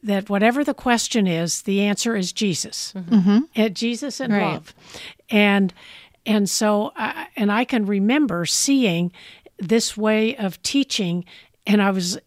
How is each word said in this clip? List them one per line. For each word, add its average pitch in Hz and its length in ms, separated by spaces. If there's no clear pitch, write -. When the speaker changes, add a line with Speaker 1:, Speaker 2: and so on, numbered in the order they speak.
Speaker 1:
that 202 280
whatever 226 340
the 277 100
question 233 520
is, 165 360
the 196 200
answer 208 340
is 185 160
Jesus. - 640
Speaker 2:
Mm-hmm. 180 180
Speaker 3:
Mm-hmm. 202 240
Speaker 1:
And 214 200
Jesus 233 440
and 247 120
Speaker 3:
Right. 185 200
Speaker 1:
love. 156 220
And, 202 440
and 208 220
so, 214 480
I, 330 300
and 208 140
I 226 140
can 220 220
remember 202 600
seeing 180 680
this 220 380
way 214 400
of 190 260
teaching, 180 600
and 208 160
I 196 80
was, 185 360